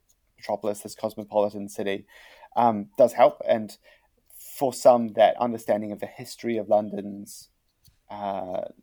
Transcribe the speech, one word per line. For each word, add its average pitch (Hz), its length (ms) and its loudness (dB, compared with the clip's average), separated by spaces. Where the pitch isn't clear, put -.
metropolis, 104 420 -4
this - 140 -14
cosmopolitan 104 760 -4
city, 101 380 -6
um, 110 400 2
does 123 160 6
help. 139 340 4
And 110 300 -2
for 131 140 -2
some, 120 420 6
that 107 240 6
understanding 110 540 -2
of 98 80 -10
the - 60 -8
history 120 500 -8
of 107 120 -4
London's, 101 840 -4
uh, 98 520 -6